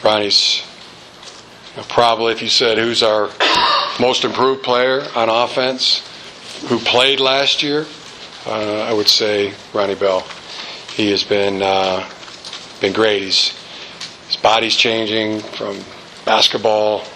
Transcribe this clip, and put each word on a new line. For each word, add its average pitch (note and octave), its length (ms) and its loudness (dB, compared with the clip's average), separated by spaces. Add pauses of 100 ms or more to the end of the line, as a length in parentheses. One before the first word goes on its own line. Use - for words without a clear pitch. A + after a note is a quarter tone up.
Ronnie's, G#2 580 2 (1080)
you - 80 -14
know, G#2+ 100 -12
probably, A#2 440 4
if A2 100 -4
you A2+ 60 -4
said A2+ 300 2
who's A2+ 240 2
our G#2+ 280 2 (680)
most B2 260 2
improved C3 380 2
player B2+ 400 2 (140)
on A2+ 120 2
offense, B2+ 760 0 (640)
who A#2+ 100 2
played C3 400 2
last C3+ 440 2
year, D3+ 240 -2 (600)
uh, G#2+ 360 -2
I A#2 100 -2
would G#2 160 2
say G2+ 460 2 (180)
Ronnie G2 240 2
Bell. F#2+ 240 2 (680)
He G#2 200 0
has G2 140 0
been, G2+ 380 0
uh, F#2+ 460 0 (720)
been G2 120 2
great. G#2 300 2
He's, F#2+ 300 0 (760)
his - 80 -4
body's A2 400 2
changing A2 640 0
from G#2 380 -8 (460)
basketball G#2+ 800 2 (140)